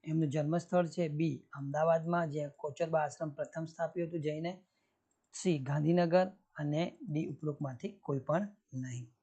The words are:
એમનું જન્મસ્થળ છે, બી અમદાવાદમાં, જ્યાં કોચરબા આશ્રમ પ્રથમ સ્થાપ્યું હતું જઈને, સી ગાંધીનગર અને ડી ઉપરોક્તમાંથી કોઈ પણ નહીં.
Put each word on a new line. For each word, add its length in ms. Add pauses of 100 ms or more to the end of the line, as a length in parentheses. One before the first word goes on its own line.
એમનું 260
જન્મસ્થળ 580
છે, 200
બી 360 (100)
અમદાવાદમાં, 760
જ્યાં 200
કોચરબા 500
આશ્રમ 300
પ્રથમ 360
સ્થાપ્યું 420
હતું 140
જઈને, 420 (720)
સી 260
ગાંધીનગર 680 (280)
અને 460
ડી 240
ઉપરોક્તમાંથી 680
કોઈ 280
પણ 360 (180)
નહીં. 380 (120)